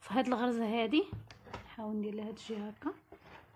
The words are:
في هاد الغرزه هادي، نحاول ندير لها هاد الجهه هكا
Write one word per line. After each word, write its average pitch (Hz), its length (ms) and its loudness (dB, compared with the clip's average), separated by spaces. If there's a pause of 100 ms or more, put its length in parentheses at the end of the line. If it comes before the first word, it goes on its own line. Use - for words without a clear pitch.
في - 140 -8
هاد 262 120 6
الغرزه 233 560 2
هادي، 285 220 6 (600)
نحاول 214 320 -4
ندير 208 180 -2
لها 214 140 -4
هاد 220 100 -8
الجهه 208 300 -4
هكا 285 260 -4 (600)